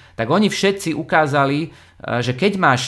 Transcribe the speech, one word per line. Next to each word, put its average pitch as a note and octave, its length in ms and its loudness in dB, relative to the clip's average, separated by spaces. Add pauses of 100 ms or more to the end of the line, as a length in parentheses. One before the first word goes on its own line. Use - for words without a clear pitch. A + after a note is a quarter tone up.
(120)
tak A2+ 160 -6
oni F#3+ 220 2
všetci G3 440 -2
ukázali, D3 680 0
e, D#3+ 80 -6 (480)
že B2 160 -2
keď F3+ 220 0
máš C#3+ 320 2